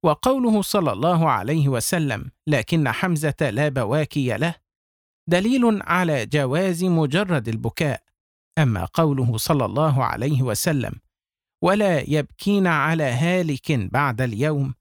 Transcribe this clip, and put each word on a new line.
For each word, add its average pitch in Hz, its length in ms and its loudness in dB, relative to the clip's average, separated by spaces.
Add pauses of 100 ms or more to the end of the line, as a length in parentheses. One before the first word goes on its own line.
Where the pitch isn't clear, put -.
وقوله 220 580 2
صلى 160 300 0
الله 160 380 2
عليه 135 380 0
وسلم: 135 600 -2 (160)
"لكن 147 420 0
حمزة 151 640 -2
لا 139 180 0
بواكي 131 680 -2
له"، 165 180 -2 (760)
دليل 220 540 2
على 160 440 0
جواز 160 580 0
مجرد 160 640 0
البكاء. 117 540 -4 (560)
أما 113 260 2
قوله 131 520 0
صلى 139 280 0
الله 131 400 0
عليه 131 380 0
وسلم: 127 500 -2 (720)
"ولا 185 460 2
يبكين 190 560 0
على 156 380 0
هالك 156 680 -2
بعد 120 480 0
اليوم" 131 600 -2